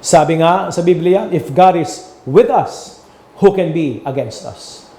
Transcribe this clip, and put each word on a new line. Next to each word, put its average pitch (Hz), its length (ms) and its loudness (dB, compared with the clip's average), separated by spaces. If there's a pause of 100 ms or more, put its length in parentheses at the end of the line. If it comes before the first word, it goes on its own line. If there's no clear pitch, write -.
Sabi 160 400 2
nga 175 320 0
sa - 80 -6
Biblia, 180 480 0
"If 156 240 -6
God 180 240 4
is - 320 -8 (160)
with 156 240 2
us, - 560 -6 (400)
who 196 80 6
can 185 240 -2
be 147 320 -4
against 127 400 -8
us?" - 400 -20 (100)